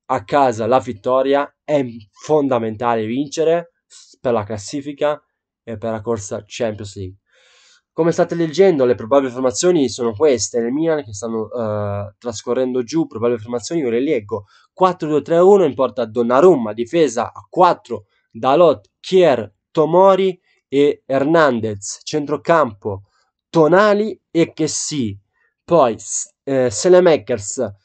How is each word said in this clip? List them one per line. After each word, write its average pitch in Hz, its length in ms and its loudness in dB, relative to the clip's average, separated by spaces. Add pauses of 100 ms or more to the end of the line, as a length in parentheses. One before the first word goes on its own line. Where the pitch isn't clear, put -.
a 127 180 -4
casa 123 420 0
la 123 120 2
vittoria. 131 840 -2
È 143 220 -2 (260)
fondamentale 117 920 -2
vincere 156 680 -2 (140)
s-, - 320 -20
per 123 140 -4
la 110 120 -2
classifica 143 800 -6 (400)
e 117 140 -12
per 113 140 -8
la 110 100 -6
corsa 107 460 -6
Champions 107 500 -8
League. 95 220 -12 (800)
Come 165 160 2
state 170 220 0
leggendo, 165 500 2
le 123 100 4
probabili 123 380 0
formazioni 131 560 0
sono 117 240 -4
queste. 120 480 0
Nel 117 100 -2
Milan 156 320 -2
che 107 120 -16
stanno, 113 360 -8
eh, 104 680 -6
trascorrendo 123 640 -4
giù, 151 220 -2
probabili 117 340 -2
formazioni, 120 400 -6
io 127 80 -2
le 113 120 0
leggo. 113 440 -4 (260)
Quattro 175 380 -2
due 147 140 0
tre 165 160 0
uno, 185 260 6
in 139 100 -2
porta 120 300 -2
Donnarumma, 120 720 2
difesa 117 580 -2
a - 160 -20
quattro, 160 560 0 (340)
Dalot, 135 520 2 (100)
Kier, 147 520 2 (180)
Tomori 185 680 2 (300)
e 139 380 0
Hernandez. 127 960 0
Centrocampo, 139 1000 -2 (460)
Tonali 202 720 2 (100)
e 165 220 0
Kessie. 139 640 -6 (460)
Poi, 127 340 4
s-, - 340 -10 (120)
eh, 131 260 0
Selemakers, 135 1000 2 (120)